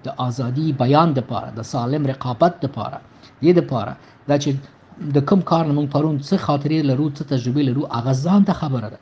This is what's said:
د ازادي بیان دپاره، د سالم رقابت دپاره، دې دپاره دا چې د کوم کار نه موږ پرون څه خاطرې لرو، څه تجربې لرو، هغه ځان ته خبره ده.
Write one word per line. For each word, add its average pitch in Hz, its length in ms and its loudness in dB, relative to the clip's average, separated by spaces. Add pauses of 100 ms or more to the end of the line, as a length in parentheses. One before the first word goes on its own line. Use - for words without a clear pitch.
د 135 120 -8
ازادي 127 540 -2
بیان 143 440 4
دپاره، 120 400 -4
د 113 60 -8
سالم 135 460 -2
رقابت 135 540 0
دپاره، 120 400 -8 (420)
دې 170 80 6
دپاره 135 440 0 (320)
دا 143 100 2
چې 143 120 0 (640)
د 139 120 2
کوم 196 160 4
کار 165 240 0
نه 147 80 0
موږ 147 180 0
پرون 147 280 0
څه 143 180 -2
خاطرې 147 460 0
لرو، 143 260 0
څه 139 200 -10
تجربې 127 400 0
لرو، 135 160 -2
هغه 120 280 -2
ځان 170 300 4
ته 196 100 2
خبره 123 360 -4
ده. - 120 -16